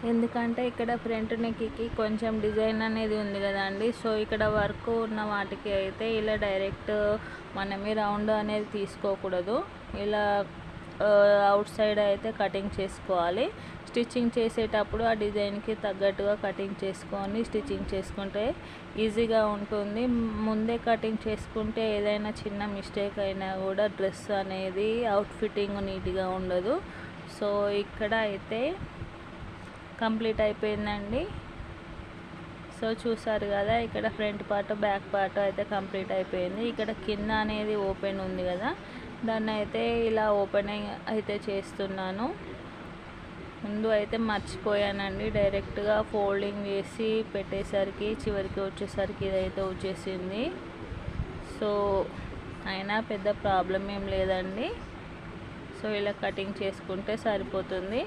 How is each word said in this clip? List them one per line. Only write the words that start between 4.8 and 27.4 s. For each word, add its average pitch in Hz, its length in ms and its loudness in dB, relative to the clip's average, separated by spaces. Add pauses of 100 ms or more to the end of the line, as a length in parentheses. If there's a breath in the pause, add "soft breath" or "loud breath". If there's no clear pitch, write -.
ఉన్న 220 160 -2 (100)
వాటికి 202 480 -2
అయితే 190 260 -2 (140)
ఇలా 214 160 2 (100)
డైరెక్ట్ 196 480 0 (640 loud breath)
మనమే 196 360 -2 (100)
రౌండ్ 208 280 2 (100)
అనేది 214 340 0
తీసుకోకూడదు. 196 840 0 (460)
ఇలా, 208 200 2 (840)
ఆ, - 20 6 (440)
అవుట్ 208 240 4
సైడ్ 214 220 4 (100)
అయితే 202 200 2 (100)
కటింగ్ 196 400 0
చేసుకోవాలి. 190 680 2 (440 loud breath)
స్టిచ్చింగ్ 240 480 2
చేసేటప్పుడు 220 760 2
ఆ - 0 - (100)
డిజైన్కి 208 520 0 (100)
తగ్గట్టుగా 196 500 2 (100)
కటింగ్ 196 400 -2
చేసుకొని 196 640 -2
స్టిచ్చింగ్ 196 460 -2
చేసుకుంటే 196 500 -2 (600 loud breath)
ఈజీగా 220 380 4 (140)
ఉంటుంది. 208 480 -2 (440)
ముందే 220 280 2 (120)
కటింగ్ 220 400 2
చేసుకుంటే 220 560 -2 (140)
ఏదైనా 208 340 0 (120)
చిన్న 202 180 -4 (140)
మిస్టేక్ 202 500 -2
అయినా 190 240 -2 (160)
కూడా 196 220 2 (100)
డ్రెస్ 190 300 0 (160)
అనేది 190 460 0 (240)
అవుట్ 202 260 2
ఫిట్టింగ్ 202 400 0 (100)
నీట్గా 185 380 -2 (120)
ఉండదు. 185 360 2 (640 loud breath)
So 208 100 2 (340)